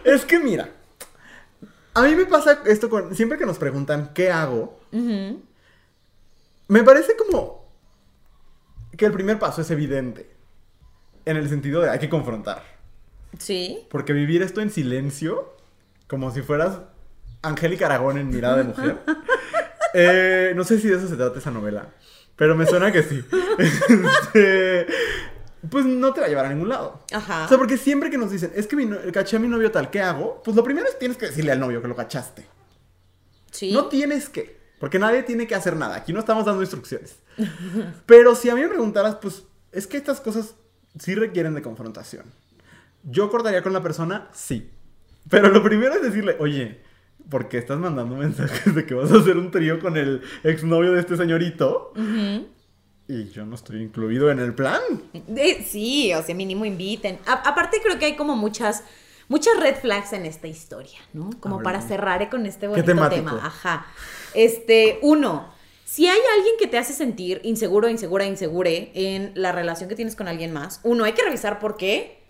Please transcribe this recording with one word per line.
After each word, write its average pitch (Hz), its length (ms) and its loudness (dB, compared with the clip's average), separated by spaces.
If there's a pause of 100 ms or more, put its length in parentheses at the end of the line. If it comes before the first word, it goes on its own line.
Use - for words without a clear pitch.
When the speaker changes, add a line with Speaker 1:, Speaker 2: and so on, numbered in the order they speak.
Speaker 1:
Es 269 200 6
que 339 160 4
mira, 165 280 -2 (1300)
a 233 80 4
mí 302 140 6
me 370 100 4
pasa 294 400 6
esto 214 240 4
con, 190 240 -2
siempre 233 240 0
que 240 80 -2
nos 170 120 -4
preguntan, 143 540 -4
"¿Qué 180 200 2
hago?". 139 480 -4 (100)
Speaker 2:
Ujú. 220 500 -4 (1300)
Speaker 1:
Me 214 160 6
parece 294 340 8
como 381 480 -4 (1300)
que 208 100 2
el 202 60 2
primer 196 260 -2
paso 165 240 -4
es 160 80 -6
evidente. 135 580 -4 (1000)
En 160 100 -2
el 147 120 -2
sentido 143 320 -2
de 151 100 4
hay 127 100 -2
que 147 100 -4
confrontar. 113 600 -4 (680)
Speaker 2:
Sí. 190 500 -8
Speaker 1:
Porque 139 240 -4
vivir 147 300 2
esto 190 180 -4
en 214 100 -2
silencio, 143 840 -6 (500)
como 131 260 -6
si 135 100 -6
fueras 170 380 -2 (600)
Angélica 165 460 -2
Aragón 135 320 0
en 139 100 -4
Mirada 123 300 0
de 131 60 2
Mujer. 262 420 -4
Speaker 2:
<laughs> 302 60 -2 (840)
Speaker 1:
Eh, 185 640 4
no 180 80 -2
sé 214 160 2
si 214 80 -2
de 185 80 2
eso 190 100 -6
se 165 100 -6
trata 123 220 -2
esa 135 120 -8
novela, 104 400 -8 (440)
pero 156 220 4
me 160 80 2
suena 180 260 4
que 175 120 4
sí. 139 280 -4
<laughs> 370 280 0
Este, 190 1300 4 (840)
pues 269 140 0
no 254 280 2
te 320 80 -6
va 214 60 0
a - 20 -2
llevar 135 180 0
a - 20 -4
ningún 156 220 -4
lado. 156 300 -6 (120)
Speaker 2:
Ajá. 180 320 -6
Speaker 1:
O 170 40 -8
sea, 262 100 6
porque 262 180 2
siempre 285 340 0
que 277 80 -4
nos 208 120 -4
dicen, 175 240 -6
"Es 208 120 -4
que 294 100 -4
mi 262 100 0
no-, 202 120 -6 (140)
caché 196 240 -2
a - 20 0
mi 240 100 0
novio 226 220 0
tal, 143 200 -2
¿qué 202 100 -4
hago?". 180 420 -4
Pues 220 140 0
lo 233 80 4
primero 302 240 -2
es - 100 -6
tienes 247 200 -6
que 220 80 -6
decirle 147 260 -2
al 131 80 0
novio 120 220 -4
que 123 60 -8
lo 123 80 -8
cachaste. - 500 -12 (1040)
Speaker 2:
Sí. 196 220 -6
Speaker 1:
No 277 140 2
tienes 285 420 -2
que, - 300 -12 (220)
porque 143 180 -2
nadie 226 240 2
tiene 240 240 -4
que 226 80 -4
hacer 175 220 -2
nada. 110 200 -6
Aquí - 160 -8
no 208 80 -4
estamos 220 260 0
dando 196 160 0
instrucciones. - 540 -10 (200)
Speaker 2:
<laughs> 175 680 -8
Speaker 1:
Pero 240 280 12
si 240 160 -2
a 233 40 0
mí 262 80 0
me 339 60 0
preguntaras, 214 480 -2
pues, - 280 -12 (280)
es 202 140 -8
que 285 120 -8
estas 277 220 -6
cosas 214 340 -6 (440)
sí 185 160 -6
requieren 175 400 -2
de 143 80 -8
confrontación. 113 600 -14 (800)
¿Yo 185 260 0
cortaría 214 320 0
con 190 100 -2
la 185 100 -2
persona? 170 500 -6
Sí. - 380 -10 (580)
Pero 202 220 8
lo 202 120 8
primero 214 320 2
es 381 80 0
decirle, 202 380 -2
"Oye, 139 420 -4 (480)
¿por 131 180 -4
qué 123 100 -6
estás 135 200 -6
mandando 135 380 -6
mensajes 143 580 -2
de 156 100 0
que 127 100 -6
vas 143 180 2
a 226 60 12
hacer 175 180 6
un 180 160 -4
trío 165 260 0
con 165 180 -2
el 139 260 -2 (200)
exnovio 165 500 2
de 175 80 4
este 175 160 -2
señorito?". 170 800 0
Speaker 2:
Ujú. 214 520 -4 (600)
Speaker 1:
Y 113 220 -8
yo 107 140 -14
no 113 120 -12
estoy 110 260 -12
incluido 113 480 0
en 135 80 0
el 120 160 -4
plan. 147 260 -2 (560)
Speaker 2:
Eh, 294 320 0
sí, 220 460 -2
o 156 80 -2
sea, 170 120 -8
mínimo 190 300 -6
inviten. 196 600 -8
A-, 254 220 -2
aparte 339 340 0
creo 359 160 0
que 302 80 0
hay 294 100 -2
como 294 200 -2
muchas, 214 480 -4 (440)
muchas 311 320 4
red 269 160 4
flags 202 360 -4
en 190 120 -8
esta 160 220 -12
historia, - 520 -18 (140)
¿no? 165 180 -12 (100)
Como 202 160 -6
Speaker 1:
A - 20 -8
ver, 220 60 -8
Speaker 2:
para 185 140 -2
Speaker 1:
dime. 220 100 -10
Speaker 2:
cerrar 202 420 -2
con 240 160 -4
este - 160 -12
Speaker 1:
Qué 202 60 -6
Speaker 2:
bonito 170 180 0
Speaker 1:
temático. 160 440 2
Speaker 2:
tema. - 160 -6
Ajá. 165 400 -6 (480)
Este, 226 680 6
uno, 285 500 4 (320)
si 311 240 2
hay 392 120 6 (180)
alguien 427 200 4
que 427 100 0
te 233 100 0
hace 277 160 -4
sentir 185 500 -4
inseguro, 220 440 0
insegura, 196 360 -2
insegure 185 680 -2
en 190 400 -4
la 185 180 -2
relación 170 360 -6
que 208 80 -8
tienes 220 200 -8
con 190 120 -8
alguien 165 240 -8
más, 156 320 -12
uno, 233 200 2
hay 226 80 0
que 480 120 0
revisar 220 340 -4
por 208 180 -6
qué. 220 540 -4